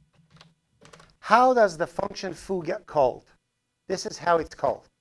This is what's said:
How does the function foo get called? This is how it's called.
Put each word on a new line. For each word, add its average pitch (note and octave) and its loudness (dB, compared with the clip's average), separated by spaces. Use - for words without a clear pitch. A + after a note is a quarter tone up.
How B3+ 4
does G3+ 2
the D#3+ -4
function - -10
foo F3+ -8
get E3 -8
called? - 0
This F#3 -6
is - -12
how E3+ 0
it's - -6
called. - -4